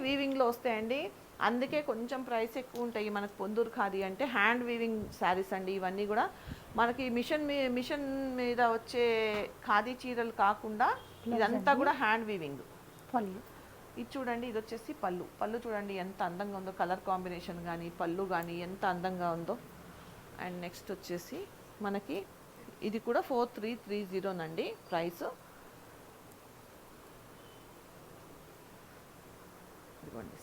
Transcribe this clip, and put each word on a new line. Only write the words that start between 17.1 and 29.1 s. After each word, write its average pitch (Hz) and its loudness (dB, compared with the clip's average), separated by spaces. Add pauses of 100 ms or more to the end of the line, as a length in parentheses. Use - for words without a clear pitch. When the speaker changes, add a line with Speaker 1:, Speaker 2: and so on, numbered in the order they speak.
Speaker 1:
కానీ 170 -2 (140)
పళ్ళు 175 0 (100)
కానీ 170 0 (120)
ఎంత 190 -8 (120)
అందంగా 180 0 (100)
ఉందో. 170 -2 (880)
And 180 -6 (120)
నెక్స్ట్ - -10
వచ్చేసి 175 -6 (480)
మనకి 202 -2 (680)
ఇది 220 0
కూడా 240 4 (100)
ఫోర్ 240 4
త్రీ 220 -2 (140)
త్రీ 202 -2 (140)
జీరో 190 0 (100)
నండి 165 -2 (240)
ప్రైస్. 170 0 (4000)